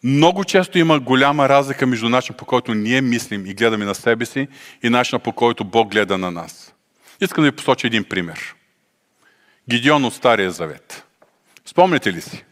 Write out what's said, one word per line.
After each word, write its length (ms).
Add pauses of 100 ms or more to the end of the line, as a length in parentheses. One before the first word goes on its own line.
Много 400
често 340
има 220
голяма 480
разлика 380
между 220
начина, 280
по 80
който 300
ние 260
мислим 460
и 80
гледаме 300
на 100
себе 320
си, 220 (340)
и 60
начина, 300
по 140
който 320
Бог 280
гледа 260
на 120
нас. 440 (460)
Искам 240
да 60
ви 60
посоча 300
един 180
пример. 500 (1160)
Гидеон 340
от 100
Стария 360
Завет. 540 (600)
Спомняте 460
ли 80
си? 320